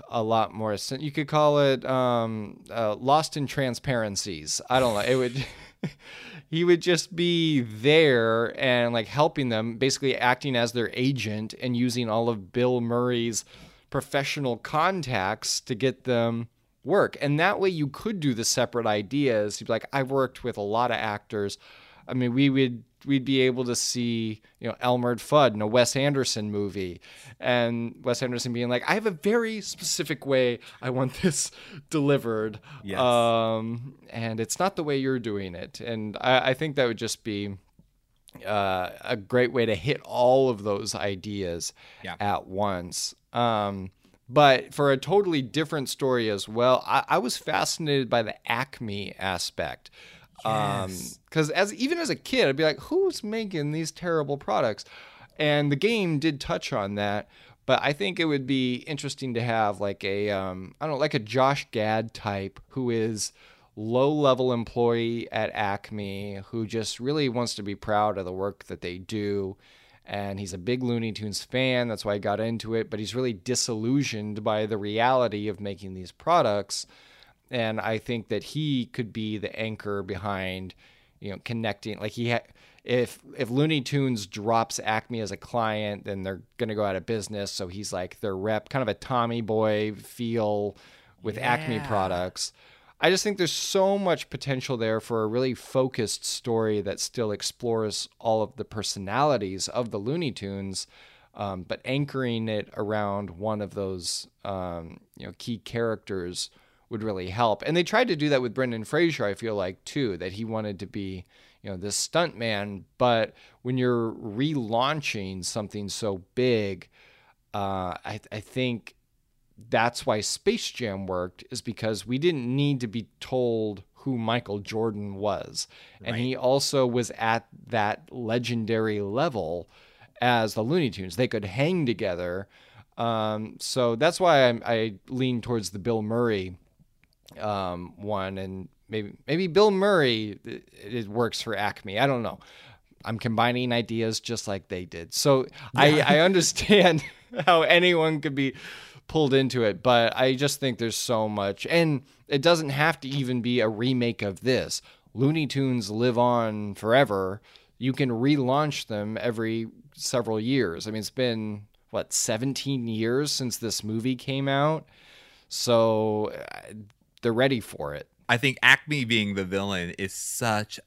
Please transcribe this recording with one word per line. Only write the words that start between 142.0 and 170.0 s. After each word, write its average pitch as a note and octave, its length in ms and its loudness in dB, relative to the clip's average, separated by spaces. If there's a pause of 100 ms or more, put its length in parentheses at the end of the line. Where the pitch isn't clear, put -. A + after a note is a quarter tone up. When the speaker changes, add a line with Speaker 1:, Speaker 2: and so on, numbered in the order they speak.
Speaker 1:
don't B2+ 160 0
know. G2 160 -6 (640)
I'm A2 140 -4
combining A#2+ 540 0
ideas A2+ 480 0
just A#2 280 -6
like G2 200 -6
they F#2 160 -6
did. E2+ 300 -12
So C3+ 320 4 (300)
I, C#3 120 8
Speaker 2:
Yeah. D3+ 200 6
Speaker 1:
I D3 120 6
understand F3+ 840 6 (200)
<laughs> A#3+ 220 -6
how E3+ 160 8
anyone D#3+ 580 6
could D3 140 -2
be C3+ 200 0 (540)
pulled D3 260 4
into B2+ 300 4
it, G2 180 2
but A#2 340 6
I C3 180 4
just C#3+ 260 0
think B2+ 180 -2
there's A2+ 180 -2
so A2 320 0
much, G2+ 380 -2
and D#3+ 360 2 (260)
it C#3+ 120 0
doesn't D#3+ 300 4
have C3+ 300 0
to C3 80 -10
even B2+ 340 0
be B2 180 2
a A2 80 4
remake A#2+ 540 0
of G2 180 -4
this. G2+ 400 0 (320)
Looney C#3+ 340 2
Tunes B2 440 -2
live A#2 260 2
on A2+ 580 2
forever. G#2 680 4 (340)
You B2+ 160 -2
can C3+ 180 0
relaunch C#3 760 2
them G#2+ 340 -4
every A2+ 460 -2 (280)
several A#2 460 -2
years. A2 480 0
I - 20 -4
mean, A2 100 -4
it's G2 100 -8
been, A2 560 -2 (240)
what, G#2 240 -4
seventeen B2+ 760 -2
years A#2 420 0
since B2+ 280 -4
this G#2+ 260 -4
movie A2+ 320 -2
came C#3 320 -4
out? D3 380 0 (640)
So, A2 800 2 (180)
uh, - 220 -14 (480)
they're A#2 120 2
ready B2+ 280 2
for D2 340 -8
it. - 140 -12 (200)
Speaker 2:
I A#2+ 100 4
think C3 240 0
Acme C3+ 420 6
being G#2+ 300 2
the F#2+ 100 0
villain F#2 540 -2
is G2 160 -6